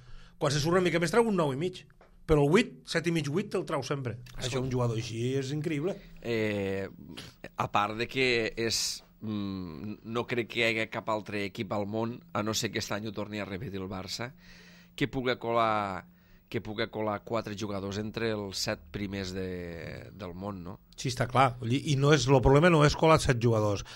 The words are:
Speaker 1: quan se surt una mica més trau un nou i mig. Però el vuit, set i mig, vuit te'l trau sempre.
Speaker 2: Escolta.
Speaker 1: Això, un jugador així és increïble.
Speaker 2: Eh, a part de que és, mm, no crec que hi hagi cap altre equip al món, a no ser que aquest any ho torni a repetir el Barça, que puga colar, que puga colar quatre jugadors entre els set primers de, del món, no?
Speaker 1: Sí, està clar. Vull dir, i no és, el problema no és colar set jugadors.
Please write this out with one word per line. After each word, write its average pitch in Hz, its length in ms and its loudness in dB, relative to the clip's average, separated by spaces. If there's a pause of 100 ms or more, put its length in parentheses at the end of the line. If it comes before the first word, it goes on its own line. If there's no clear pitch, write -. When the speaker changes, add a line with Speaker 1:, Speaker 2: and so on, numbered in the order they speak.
(400)
Speaker 1:
quan 147 120 2
se 147 80 2
surt 165 160 2
una 185 80 6
mica 170 160 2
més 165 140 0
trau 233 140 6
un 202 120 2
nou 147 160 2
i 131 40 -4
mig. 180 240 -4 (420)
Però 156 160 6
el 143 80 6
vuit, 226 220 2 (180)
set 165 160 -2
i 170 80 2
mig, 165 160 -2
vuit 202 240 -4
te'l 175 160 -4
trau 143 160 -2
sempre. 131 320 -4
Speaker 2:
Escolta. - 300 -8
Speaker 1:
Això, 127 160 -2
un 131 80 -4
jugador 120 260 0
així 117 400 -2
és 135 160 -4
increïble. 156 400 -2 (320)
Speaker 2:
Eh, 101 600 -2 (760)
a 110 80 -2
part 104 300 2
de 117 100 -2
que 131 160 0 (320)
és, 113 220 0 (420)
mm, 98 800 -6 (100)
no 117 160 -2
crec 120 240 -2
que 117 140 0
hi - 20 4
hagi 110 240 0
cap 113 240 -6
altre 104 320 -4
equip 98 300 -8
al 104 100 0
món, 113 300 -2 (180)
a 110 80 0
no 107 140 -2
ser 110 160 -2
que 107 80 -4
aquest 104 160 -4
any 104 120 -6
ho 110 60 -6
torni 104 260 -6
a 101 60 -4
repetir 95 340 -8
el 95 80 -6
Barça, 95 440 -8 (640)
que 143 120 2
puga 123 300 0
colar, 107 680 2 (420)
que 117 120 -2
puga 107 280 -4
colar 107 340 -2
quatre 107 320 -4
jugadors 98 440 -4
entre 110 320 -2
els 104 260 -4
set - 320 -2
primers 98 460 -6
de, 87 760 -8
del 92 220 -12
món, 95 300 -8
no? 92 160 -12 (180)
Speaker 1:
Sí, 143 160 -4
està 117 160 0
clar. 127 300 4
Vull 117 160 0
dir, 139 60 0 (100)
i 139 40 4
no 139 160 4
és, 135 140 6
el 135 160 6
problema 143 320 8
no 156 120 6
és 139 120 4
colar 160 240 8
set 139 160 4
jugadors. 107 480 2 (100)